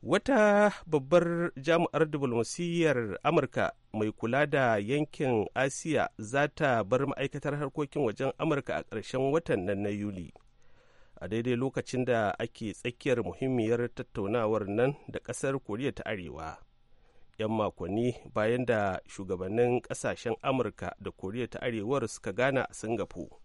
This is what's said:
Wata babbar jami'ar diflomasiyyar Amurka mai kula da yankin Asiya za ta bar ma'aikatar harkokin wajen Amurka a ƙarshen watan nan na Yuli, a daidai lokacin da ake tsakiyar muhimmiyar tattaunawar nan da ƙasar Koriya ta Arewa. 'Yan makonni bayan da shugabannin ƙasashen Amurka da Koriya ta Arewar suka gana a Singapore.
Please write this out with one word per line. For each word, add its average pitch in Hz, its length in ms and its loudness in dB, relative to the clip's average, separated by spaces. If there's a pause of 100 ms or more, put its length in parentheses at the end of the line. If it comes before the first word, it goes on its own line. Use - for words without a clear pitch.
Wata 208 680 4 (140)
babbar 170 640 2 (100)
jami'ar 160 480 2
diflomasiyyar 139 1120 0
Amurka 135 480 2 (220)
mai 107 180 0
kula 127 380 0
da 131 280 4
yankin 123 680 0 (100)
Asiya 135 640 0
za 123 300 0
ta 131 360 0
bar 127 220 2
ma'aikatar 139 500 -4
harkokin 147 460 -4
wajen 131 380 0
Amurka 143 380 0
a 82 60 -4
ƙarshen 131 480 -2
watan 139 340 0
nan 101 180 -2
na 104 60 0
Yuli, 101 440 -6 (880)
a 90 60 -8
daidai 117 280 0
lokacin 127 500 -2
da 113 340 2
ake 113 340 -6
tsakiyar 123 500 -2
muhimmiyar 120 680 0
tattaunawar 110 760 0
nan 120 280 2 (120)
da - 120 -8
ƙasar 135 420 -4
Koriya 117 320 -4
ta - 160 -10
Arewa. 80 480 -8 (800)
'Yan 110 140 -2
makonni 107 640 0 (180)
bayan 117 320 2
da 104 320 2 (100)
shugabannin 98 760 0
ƙasashen - 600 -4
Amurka 117 580 -2
da 98 120 -8
Koriya 110 360 -6
ta - 120 -10
Arewar 117 500 -2
suka - 240 -8
gana 127 340 2
a - 60 -12
Singapore. 104 560 -4 (160)